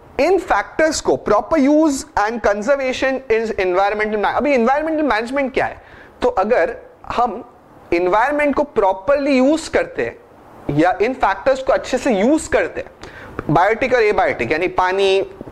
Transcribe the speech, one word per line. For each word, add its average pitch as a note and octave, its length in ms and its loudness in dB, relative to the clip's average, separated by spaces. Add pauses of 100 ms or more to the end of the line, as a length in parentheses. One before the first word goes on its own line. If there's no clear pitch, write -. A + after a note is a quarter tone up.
(200)
इन E4+ 180 4
फैक्टर्स - 600 0
को D3+ 160 0
प्रॉपर A3+ 420 0
यूज़ D4 460 2 (160)
and A3 200 -2
conservation B3+ 720 0 (220)
in A3 140 0
environmental G#3 720 0
ma-, F#3+ 180 -2
अभी C#4 200 2
एनवायरमेंटल D4+ 480 0
मैनेजमेंट B3 520 -2
क्या C#3+ 120 0
है? - 160 -10 (400)
तो D3+ 60 4
अगर F3+ 480 0 (300)
हम A#3 440 -4 (440)
एनवायरनमेंट C4 600 2
को D4 80 0
प्रॉपरली C#4 760 0
यूज़ D4 320 0
करते E3+ 320 -2
हैं A#2 140 -6 (540)
या E3+ 320 2
इन B3+ 120 0
फैक्टर्स B3+ 480 0
को C4 100 0
अच्छे G#3 260 -2
से C4 140 0
यूज़ A3+ 380 0
करते F#3+ 300 -2
हैं, - 100 -12 (600)
बायोटिक G#3+ 440 2
और A#3+ 80 4
एबायोटिक F3 500 0
यानी E3+ 160 0
पानी, F#3+ 540 0 (300)